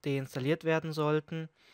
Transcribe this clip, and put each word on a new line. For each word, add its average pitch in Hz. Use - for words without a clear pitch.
deinstalliert 139
werden 160
sollten, 156